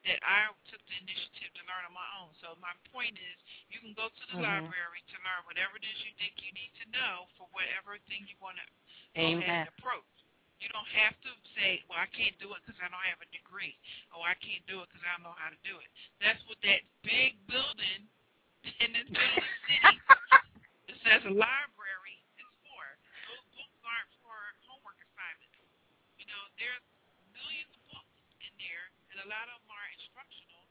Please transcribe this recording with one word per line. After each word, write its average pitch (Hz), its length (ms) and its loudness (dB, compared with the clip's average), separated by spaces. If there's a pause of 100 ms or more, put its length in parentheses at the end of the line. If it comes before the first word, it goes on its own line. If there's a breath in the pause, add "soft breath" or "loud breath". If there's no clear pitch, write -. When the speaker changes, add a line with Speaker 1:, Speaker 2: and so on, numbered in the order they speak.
Speaker 1:
that 185 160 0
I 202 240 4 (240)
took 214 160 -20
the 185 160 -14
initiative 185 560 -12
to 175 80 -18
learn 185 200 -8
on 175 80 -18
my 180 140 -12 (140)
own. 156 160 -20
So 165 240 -14
my 175 80 -8 (200)
point 240 280 -6
is, 180 180 -14 (340 loud breath)
you 220 120 -16
can 214 120 -16
go 220 120 -6
to - 240 -14
the 180 80 -6
Speaker 2:
Mm-hmm. - 80 -2
Speaker 1:
library 180 540 -4 (100)
to 196 120 -18
learn 185 240 -6
whatever 185 320 -4
it 208 60 -12
is 214 120 -10 (100)
you 208 120 -14
think 202 200 -6
you 196 160 -14
need 190 160 -16 (120)
to - 20 -14 (100)
know 190 400 -4
for 185 160 -20
whatever 190 560 -6
thing 202 200 -12
you 202 120 -20
wanna 185 240 -14 (560 loud breath)
go 165 160 4
Speaker 2:
Amen. 175 80 0
Speaker 1:
ahead 170 240 2
and - 80 -16
approach. 226 320 -8 (520)
You 220 120 -12
don't 214 160 -10 (180)
have 220 180 2
to 262 80 -12 (240)
say, 196 320 0
"Well, 170 120 -4
I 190 80 -2
can't 214 320 -2
do 202 160 -12
it 175 100 -14
'cause 226 160 -18
I 180 80 -8
don't 180 180 -6
have 170 140 -4
a 170 100 -20
degree," 175 460 -14 (340 loud breath)
or, 170 160 -6
"I 180 80 2
can't 180 320 -12
do 190 160 -8
it - 80 -18
'cause 165 120 -18
I 175 120 -2
don't 170 80 -14
know 170 160 -14
how 156 100 -8
to 156 140 -16
do 196 160 -10
it." 123 100 -20 (300 loud breath)
That's 220 280 2
what 220 160 -14
that 196 180 6 (220)
big 247 320 4 (120)
building 214 640 -4 (540)
<laughs> - 200 -14
in 226 100 0
the 233 120 -2
middle - 320 2
of - 60 2
the - 120 -4 (120)
city - 360 8
Speaker 2:
<laughs> - 840 8
Speaker 1:
that - 160 -16
says 214 220 8
a 196 60 0
library 208 880 0 (180)
is - 100 -20 (160)
for. 139 360 -18 (280 loud breath)
Those - 160 -16 (120)
books - 280 -20
aren't 233 280 -6 (100)
for 226 160 -18 (300)
homework 247 320 -20
assignments. - 560 -14 (640)
You 208 100 -20
know, 202 160 -14 (140)
there's 247 260 -8 (480)
millions 254 440 -14
of - 120 -20
books - 240 -20 (300)
in 196 180 -18
there, 180 320 -14 (200)
and 190 120 -16
a 196 60 -14
lot 220 180 -8
of 240 160 -20
them 214 80 -20
are 202 240 -14
instructional - 760 -20